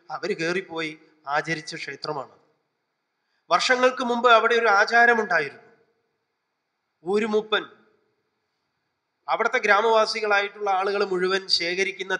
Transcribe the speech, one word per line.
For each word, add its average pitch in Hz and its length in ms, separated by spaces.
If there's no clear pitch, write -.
അവര് 156 220
കേറിപ്പോയി 165 580
ആചരിച്ച 151 480
ക്ഷേത്രമാണ്. 143 600
വർഷങ്ങൾക്ക് 254 520
മുമ്പ് 240 260
അവിടെ 226 260
ഒരു 226 140
ആചാരമുണ്ടായിരുന്നു. 208 960
ഊരുമൂപ്പൻ 214 580
അവിടുത്തെ 220 320
ഗ്രാമവാസികളായിട്ടുള്ള 208 1120
ആളുകൾ 196 340
മുഴുവൻ 190 440
ശേഖരിക്കുന്ന 190 720